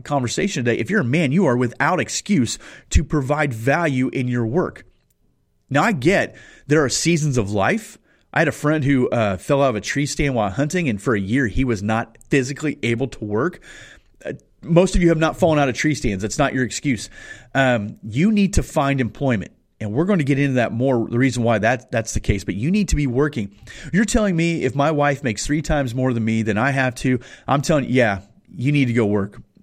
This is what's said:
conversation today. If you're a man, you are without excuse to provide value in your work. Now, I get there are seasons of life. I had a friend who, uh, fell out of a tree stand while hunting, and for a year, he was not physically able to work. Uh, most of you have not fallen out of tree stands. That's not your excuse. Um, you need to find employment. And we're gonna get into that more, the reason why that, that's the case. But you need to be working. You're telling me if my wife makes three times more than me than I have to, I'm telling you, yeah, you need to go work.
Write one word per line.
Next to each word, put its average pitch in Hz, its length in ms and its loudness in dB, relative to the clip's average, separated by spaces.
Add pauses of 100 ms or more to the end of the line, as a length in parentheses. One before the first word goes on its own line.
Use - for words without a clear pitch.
conversation 143 600 -2
today. 120 140 2
If 113 140 -4
you're 202 100 2
a - 20 2
man, 143 280 2
you 175 160 4
are 123 100 4
without 135 420 0
excuse 131 600 0 (320)
to 170 120 4
provide 147 480 -2
value 131 580 0
in 127 180 -4
your 123 180 0
work. 139 400 -4 (880)
Now, 135 100 2
I 214 100 2
get 151 440 0 (320)
there 151 180 4
are 123 40 0
seasons 151 500 0
of 98 100 0
life. 107 480 -2 (340)
I - 80 -2
had 165 100 2
a - 20 0
friend 151 320 -2
who, 131 260 2
uh, 104 280 0
fell 139 260 0
out 135 60 4
of 113 80 -2
a 107 40 -6
tree 143 240 -4
stand 143 300 -2
while 104 160 0
hunting, 151 380 -2
and 104 120 -4
for 123 140 0
a 101 40 0
year, 113 280 0
he 123 160 0
was 117 180 -2
not 110 360 -4 (120)
physically 139 540 -2
able 120 240 0
to - 180 -12
work. 113 380 -4 (600)
Uh, - 100 -8 (280)
most 175 340 4
of 185 60 2
you 170 80 6
have 160 80 2
not 156 200 0
fallen 160 200 4
out 143 120 2
of 117 60 -2
tree 151 200 0
stands. 101 260 -2
That's 104 160 -4
not 143 160 0
your 131 100 -2
excuse. 123 460 -4 (460)
Um, 120 480 0
you 135 280 0
need 202 240 2
to 135 80 2
find 139 380 0
employment. 117 520 -2 (260)
And 104 140 -6
we're 147 120 0
gonna 190 180 2
get 135 160 0
into 139 160 0
that 120 160 0
more, 120 380 0
the 117 80 -2
reason 123 240 2
why 113 180 2
that, 120 300 0
that's 117 240 -4
the - 60 -2
case. 101 240 0
But 92 120 -6
you 113 140 -2
need 202 200 0
to - 60 0
be 147 120 2
working. 127 480 -2 (380)
You're 208 120 4
telling 208 300 2
me 165 280 0
if 117 120 -2
my 143 160 2
wife 143 320 0
makes 113 220 -4
three 151 160 -2
times 139 340 -2
more 127 180 0
than 113 120 -2
me 113 180 0
than 104 140 -2
I 127 140 0
have 131 240 -2
to, 127 240 -2 (280)
I'm 139 140 0
telling 143 240 0
you, - 60 -4
yeah, 110 300 2 (280)
you 131 220 -2
need 143 140 2
to 117 80 0
go 117 120 2
work. 101 360 -2 (220)